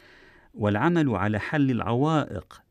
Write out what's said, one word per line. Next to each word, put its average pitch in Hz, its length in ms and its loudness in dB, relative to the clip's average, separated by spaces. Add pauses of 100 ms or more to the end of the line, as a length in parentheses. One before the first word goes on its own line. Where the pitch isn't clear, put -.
(540)
والعمل 156 560 2
على 104 280 0
حل 139 320 0
العوائق 120 1000 -2